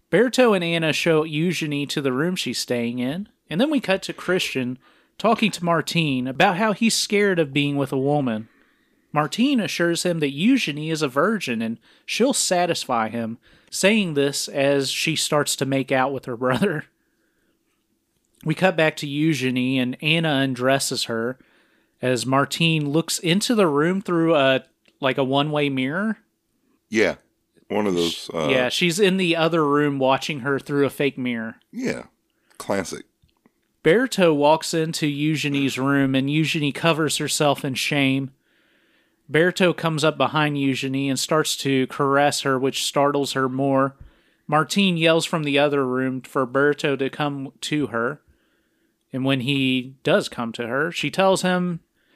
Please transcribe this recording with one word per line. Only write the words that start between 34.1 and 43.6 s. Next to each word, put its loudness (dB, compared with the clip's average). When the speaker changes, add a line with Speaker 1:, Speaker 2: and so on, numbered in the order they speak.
Speaker 1:
walks 2
into -2
Eugenie's 0
room, 2
and 0
Eugenie 0
covers 0
herself 0
in -4
shame. -2
Berto 2
comes -2
up 2
behind 0
Eugenie -2
and -2
starts -2
to 0
caress 0
her, 0
which -2
startles 0
her 0
more. 0